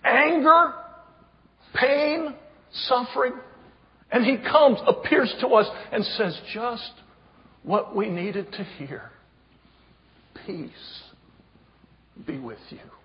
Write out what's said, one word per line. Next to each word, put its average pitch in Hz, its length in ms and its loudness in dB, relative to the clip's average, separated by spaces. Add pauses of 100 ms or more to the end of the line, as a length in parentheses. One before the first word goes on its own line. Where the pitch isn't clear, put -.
anger, 311 680 4 (1000)
pain, 294 580 2 (380)
suffering. 143 600 -2 (760)
And 233 140 2
he 262 120 2
comes, 285 500 4
appears 247 440 2 (100)
to 254 80 -2
us, 214 200 4 (220)
and 214 120 -2
says 180 320 -4 (180)
just 233 380 -8 (680)
what 196 340 -2
we 214 140 -2
needed 185 440 -6
to 202 100 -10
hear. - 480 -14 (1300)
"Peace - 580 -14 (1200)
be 135 140 -10
with 117 320 -16
you." - 80 -20 (260)